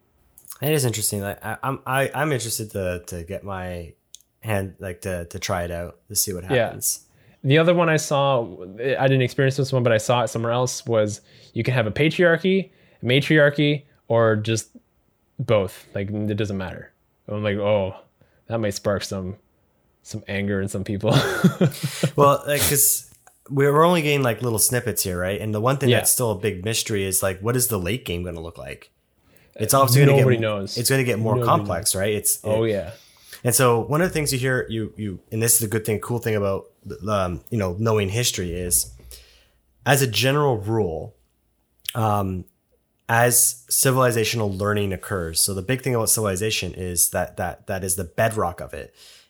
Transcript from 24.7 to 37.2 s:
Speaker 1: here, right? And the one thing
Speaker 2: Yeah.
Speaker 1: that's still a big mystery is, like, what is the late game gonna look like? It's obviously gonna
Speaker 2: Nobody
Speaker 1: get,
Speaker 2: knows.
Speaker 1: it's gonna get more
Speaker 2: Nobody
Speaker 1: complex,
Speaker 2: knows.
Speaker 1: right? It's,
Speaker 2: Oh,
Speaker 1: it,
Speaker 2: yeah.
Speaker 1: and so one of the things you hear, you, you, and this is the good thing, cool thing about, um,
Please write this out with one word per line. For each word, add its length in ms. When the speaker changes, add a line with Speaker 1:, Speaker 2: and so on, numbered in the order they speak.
Speaker 1:
here, 160
right? 220
And 120
the 60
one 180
thing 120
Speaker 2:
Yeah. 80
Speaker 1:
that's 140
still 200
a 40
big 280
mystery 420
is, 160
like, 200
what 160
is 100
the 120
late 260
game 180
gonna 160
look 180
like? 320
It's 180
obviously 320
gonna 120
Speaker 2:
Nobody 200
Speaker 1:
get, 40
Speaker 2:
knows. 360
Speaker 1:
it's 120
gonna 140
get 160
more 160
Speaker 2:
Nobody 140
Speaker 1:
complex, 440
Speaker 2:
knows. 80
Speaker 1:
right? 120
It's, 300
Speaker 2:
Oh, 200
Speaker 1:
it, 80
Speaker 2:
yeah. 200
Speaker 1:
and 100
so 280
one 200
of 60
the 60
things 180
you 80
hear, 300
you, 260
you, 240
and 120
this 120
is 40
the 80
good 180
thing, 140
cool 200
thing 160
about, 300
um, 420